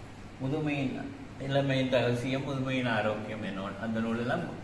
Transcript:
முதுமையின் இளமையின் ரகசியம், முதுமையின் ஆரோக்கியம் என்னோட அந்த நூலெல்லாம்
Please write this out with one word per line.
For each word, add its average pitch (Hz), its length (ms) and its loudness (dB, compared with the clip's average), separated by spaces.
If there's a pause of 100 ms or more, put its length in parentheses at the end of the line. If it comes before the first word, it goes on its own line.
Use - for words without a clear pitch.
(400)
முதுமையின் 143 600 0 (400)
இளமையின் 135 500 2
ரகசியம், 127 520 4
முதுமையின் 131 480 0
ஆரோக்கியம் 107 540 0
என்னோட 98 260 -4 (120)
அந்த 113 180 0
நூலெல்லாம் 120 420 0 (220)